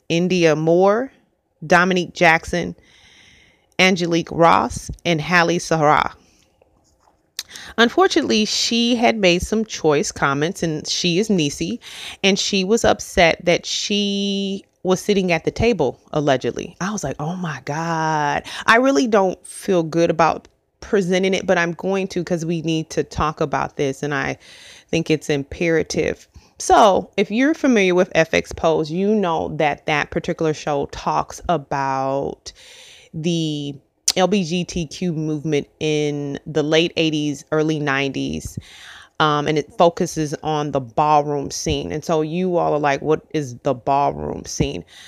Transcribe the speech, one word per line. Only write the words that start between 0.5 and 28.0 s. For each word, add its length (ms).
Moore, 560
Dominique 480
Jackson, 640
Angelique 520
Ross, 600
and 160
Halle 380
Sarah. 560
Unfortunately, 680
she 500
had 220
made 240
some 220
choice 480
comments, 520
and 240
she 300
is 120
Niecy, 500
and 140
she 260
was 200
upset 600
that 200
she 1000
was 160
sitting 320
at 140
the 60
table, 480
allegedly. 720
I 100
was 120
like, 160
"Oh 160
my 300
God." 800
I 120
really 300
don't 380
feel 380
good 260
about 380
presenting 540
it, 120
but 120
I'm 160
going 360
to 140
'cause 220
we 160
need 300
to 120
talk 380
about 360
this, 260
and 100
I 240
think 200
it's 200
imperative. 1000
So 580
if 140
you're 220
familiar 420
with 200